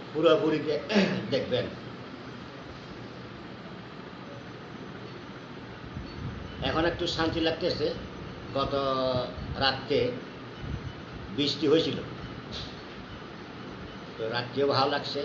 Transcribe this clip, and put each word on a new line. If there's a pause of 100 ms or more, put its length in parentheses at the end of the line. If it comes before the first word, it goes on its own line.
(140)
পুরোপুরি
দে-, (220)
<clears throat>
দেখবেন। (4000)
এখন
একটু
শান্তি
লাগতেছে। (680)
গত (840)
রাতে (1200)
বৃষ্টি
হয়েছিল, (2250)
তো
রাত্রেও
ভালো
লাগছে,